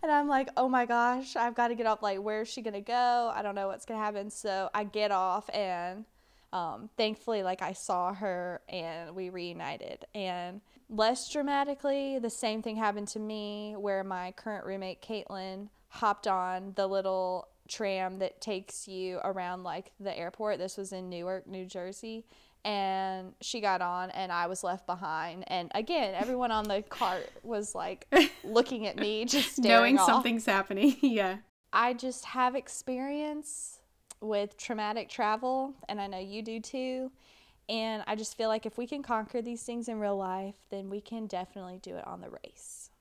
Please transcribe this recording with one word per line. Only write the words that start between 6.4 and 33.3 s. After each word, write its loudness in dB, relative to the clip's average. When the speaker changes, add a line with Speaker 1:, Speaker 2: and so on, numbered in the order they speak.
Speaker 1:
um, -4
thankfully, 0
like, 0
I -2
saw 0
her, -4
and -8
we -6
reunited. -8
And -6
less 2
dramatically, 0
the -2
same -2
thing -4
happened 0
to -6
me -6
where 0
my -4
current -8
roommate, -6
Caitlin, -8
hopped 0
on 0
the 2
little 0
tram -2
that -2
takes -6
you -4
around, -2
like, -8
the -6
airport. -2
This -4
was -8
in -8
Newark, -6
New -8
Jersey. -10
And -2
she -6
got 2
on, -2
and -4
I 2
was -4
left -2
behind. -4
And -4
again, 0
everyone 0
on 2
the 2
cart 0
was, -4
like, -6
Speaker 2:
<laughs> 8
Speaker 1:
looking 2
at -2
me, 2
just 2
staring 6
Speaker 2:
Knowing 8
Speaker 1:
off. 10
Speaker 2:
something's 6
happening, 4
<laughs> 0
yeah. 4
Speaker 1:
I 6
just -6
have 2
experience -4